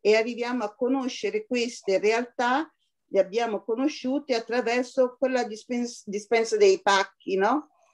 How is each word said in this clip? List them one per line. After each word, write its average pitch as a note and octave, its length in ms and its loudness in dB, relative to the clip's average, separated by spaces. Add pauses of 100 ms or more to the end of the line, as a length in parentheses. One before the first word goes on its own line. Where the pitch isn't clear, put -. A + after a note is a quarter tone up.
e G#3 140 4
arriviamo A#3+ 480 -2
a G#3 120 -6
conoscere A#3+ 720 -4
queste A#3 540 -2
realtà, A#3+ 720 -2 (360)
le G3 120 2
abbiamo G#3 440 -2
conosciute C4 720 -2
attraverso B3 840 -2
quella B3+ 260 0
dispens-, A#3+ 640 -8
dispensa A3 500 -2
dei F#3+ 240 6
pacchi, G3 560 0
no? A#3 340 0 (240)